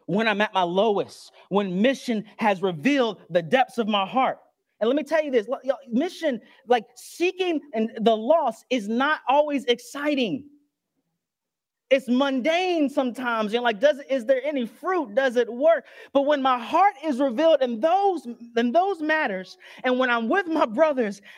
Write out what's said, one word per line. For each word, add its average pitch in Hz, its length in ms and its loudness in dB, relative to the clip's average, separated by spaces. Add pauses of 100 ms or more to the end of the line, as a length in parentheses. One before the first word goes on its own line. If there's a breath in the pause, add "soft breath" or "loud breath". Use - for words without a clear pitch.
When 214 200 0
I'm 208 140 2
at 214 140 0
my 190 80 2
lowest, 185 680 -2 (180 soft breath)
when 190 320 0
mission 233 420 0 (120 loud breath)
has 202 260 0
revealed 208 580 0 (100)
the 170 120 0
depths 247 360 0
of 214 100 -2
my 202 180 0
heart. 214 320 -2 (420)
And 214 80 0
let 277 80 2
me 302 60 0
tell 311 200 0
you 294 80 -8
this, 220 160 0
lo-, 254 160 -6
y'all, 254 140 -2 (120)
mission, 285 520 -2 (260 soft breath)
like, 240 280 0
seeking 359 640 -4 (140)
and 220 160 -2 (100)
the 220 160 4
lost 262 540 0
is 220 180 -2
not 269 400 0
always 285 380 2
exciting. 247 800 -2 (1500)
It's 269 160 2
mundane 285 800 0
sometimes. 240 640 -4
You're 240 100 -2
like, 226 180 -2
"Does, 277 180 4 (100)
is 254 160 -2
there 262 200 2
any 277 200 -4
fruit? 294 520 -4
Does 262 180 0
it 233 180 0
work?" 285 340 2 (260 loud breath)
But 277 100 4
when 285 180 0
my 262 160 2
heart 311 460 2
is 294 160 -2
revealed 277 440 2
in 233 180 -2
those, 349 480 0 (280)
in 240 140 2
those 339 320 0
matters, 285 560 -4 (240 loud breath)
and 254 160 0
when 254 100 2
I'm 233 200 0
with 370 180 0
my 311 200 0
brothers 247 540 0 (180 loud breath)